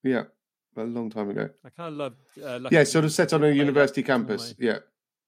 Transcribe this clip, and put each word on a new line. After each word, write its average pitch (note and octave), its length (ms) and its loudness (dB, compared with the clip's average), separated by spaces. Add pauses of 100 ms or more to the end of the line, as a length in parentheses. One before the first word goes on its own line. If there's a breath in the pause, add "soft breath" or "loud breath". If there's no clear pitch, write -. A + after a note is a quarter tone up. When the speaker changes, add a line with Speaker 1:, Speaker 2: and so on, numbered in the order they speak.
Speaker 1:
Yeah, C3 220 0 (520)
a A2 80 -6
long A#2 260 -6
time G#2+ 200 -6
ago. G#2+ 200 -4 (140)
Speaker 2:
I B2+ 60 -20
kinda E3 200 -12
loved, C#3+ 300 -10 (180)
uh, C3+ 220 -10
Lucky C3 160 0
Speaker 1:
Yeah, D3+ 80 8
Speaker 2:
Jim. C#3+ 80 0
Speaker 1:
sort D#3+ 120 2
of D#3 80 0
set E3+ 200 0
on D#3 100 2
Speaker 2:
It D3+ 40 6
Speaker 1:
a D3+ 40 6
Speaker 2:
played C#3+ 80 4
Speaker 1:
university C#3 440 2
Speaker 2:
up - 60 -14
in C#3 40 2
some A#2 140 0
Speaker 1:
campus. A2+ 320 -6
Speaker 2:
way. B2 80 -2
Speaker 1:
Yeah. A2 120 0 (500)